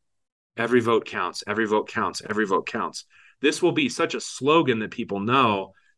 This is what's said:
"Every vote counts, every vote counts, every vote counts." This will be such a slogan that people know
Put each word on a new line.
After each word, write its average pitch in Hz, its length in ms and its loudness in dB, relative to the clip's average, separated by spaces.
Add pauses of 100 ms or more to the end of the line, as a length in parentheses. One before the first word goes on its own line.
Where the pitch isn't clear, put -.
(560)
"Every 117 240 4
vote 113 240 4
counts, 95 420 -6
every 104 200 0
vote 104 220 0
counts, 98 400 -4
every 107 180 0
vote 92 200 0
counts." 92 380 -6 (360)
This 151 220 2
will 170 100 4
be 135 160 0
such 165 260 -2
a 113 60 -6
slogan 135 600 2
that 101 100 -6
people 98 300 -6
know 110 540 0 (240)